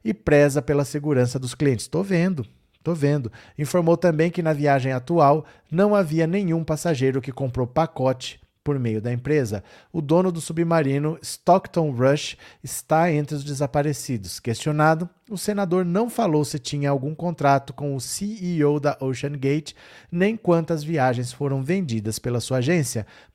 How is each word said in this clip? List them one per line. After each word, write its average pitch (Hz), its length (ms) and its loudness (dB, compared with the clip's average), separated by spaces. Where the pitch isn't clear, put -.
e 220 120 -2
preza 143 480 4
pela 143 240 0
segurança 135 520 0
dos 127 160 -8
clientes. 131 320 0
Tô 165 160 -2
vendo, 180 440 -2
tô 165 120 -2
vendo. 143 360 0
Informou 170 400 2
também 170 320 2
que 170 120 -4
na 160 120 2
viagem 139 380 2
atual 147 520 4
não 202 240 2
havia 160 320 2
nenhum 165 380 -2
passageiro 135 560 0
que 139 100 -8
comprou 127 360 -4
pacote 131 720 -2
por 143 140 -2
meio 113 220 -2
da 117 100 -4
empresa. 123 540 -2
O 165 120 -6
dono 175 280 2
do 170 120 -6
submarino, 160 800 0
Stockton 175 680 2
Rush, 131 460 2
está 160 480 0
entre 147 240 -2
os 139 80 -6
desaparecidos. 143 960 -4
Questionado, 156 680 0
o 196 80 -8
senador 185 480 0
não 208 240 0
falou 160 340 2
se 147 140 -6
tinha 143 320 -2
algum 143 240 -2
contrato 143 580 0
com 143 240 -6
o 131 40 -6
C - 260 -8
E 180 360 -2
O 147 160 4
da 139 220 -2
Ocean 135 380 -4
Gate, 143 340 -2
nem 196 240 0
quantas 165 480 0
viagens 127 480 0
foram 135 300 -4
vendidas 127 560 -2
pela 120 220 -4
sua 131 180 -2
agência. 127 480 0